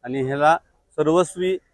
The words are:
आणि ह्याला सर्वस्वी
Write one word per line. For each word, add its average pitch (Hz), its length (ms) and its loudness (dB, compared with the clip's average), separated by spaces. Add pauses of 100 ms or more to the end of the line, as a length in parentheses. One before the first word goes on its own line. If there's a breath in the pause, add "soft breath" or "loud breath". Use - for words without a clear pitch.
आणि 127 180 -6
ह्याला 143 360 2 (380)
सर्वस्वी 180 640 0 (160)